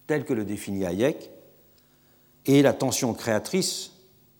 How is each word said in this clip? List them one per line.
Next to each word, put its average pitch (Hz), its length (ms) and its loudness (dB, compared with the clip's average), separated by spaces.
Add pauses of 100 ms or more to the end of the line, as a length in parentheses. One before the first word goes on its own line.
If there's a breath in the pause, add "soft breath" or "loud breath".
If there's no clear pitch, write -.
tel 151 180 -2
que - 80 -2
le 107 120 -2
définit 98 400 -4
Hayek, 104 460 -2 (1160 soft breath)
et 139 160 6
la 127 100 6
tension 131 400 0
créatrice - 800 -2 (480)